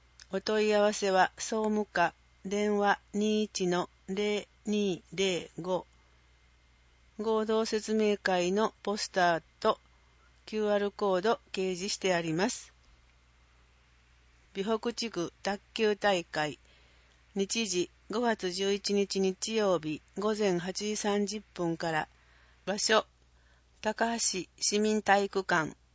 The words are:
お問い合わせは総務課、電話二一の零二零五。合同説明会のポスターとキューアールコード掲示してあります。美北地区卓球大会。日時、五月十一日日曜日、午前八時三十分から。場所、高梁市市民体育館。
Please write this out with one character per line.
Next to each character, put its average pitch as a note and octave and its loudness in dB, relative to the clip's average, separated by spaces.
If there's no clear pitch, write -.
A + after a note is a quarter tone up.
お F#3+ -4
問 G#3+ 0
い G#3+ 4
合 G#3 4
わ G#3 4
せ G3+ -2
は F#3 6
総 A3 -2
務 G#3+ 0
課、 F3 0
電 G#3 0
話 G3+ 2
二 G#3+ 0
一 F#3 -4
の F3 0
零 G#3 -2
二 G#3 -2
零 F#3 -2
五。 F3+ -4
合 A3 0
同 A3 2
説 G#3+ -4
明 G#3+ 2
会 F3+ 0
の G#3 0
ポ G3+ -4
ス - -8
タ F3 2
ー D#3 -8
と G#3+ 0
キ G#3+ -8
ュ G#3+ 0
ー G#3 2
ア - 4
ー G3+ 2
ル G3+ -2
コ G3+ 0
ー F3+ 2
ド A3 0
掲 F#3 -2
示 F3+ -6
し - -4
て F#3 0
あ E3+ 2
り E3 -2
ま F#3 0
す。 - -12
美 G3 -6
北 A3+ -2
地 A3+ -6
区 E3+ -4
卓 G3+ -4
球 G#3+ 2
大 G3 2
会。 D3+ -4
日 G3+ -2
時、 F3+ -2
五 G#3+ -2
月 A3 0
十 G3 0
一 G3+ -2
日 G3 0
日 F#3+ -2
曜 G3 4
日、 D#3 -6
午 G#3 0
前 G3+ 2
八 F#3 -6
時 G#3+ -4
三 G#3 0
十 G3+ -8
分 E3+ -2
か E3 -4
ら。 D#3+ -2
場 G3 -2
所、 A3 2
高 G#3+ 0
梁 A#3 -2
市 - -2
市 - 0
民 G#3+ 2
体 G3+ 6
育 G3 -4
館。 D#3+ 0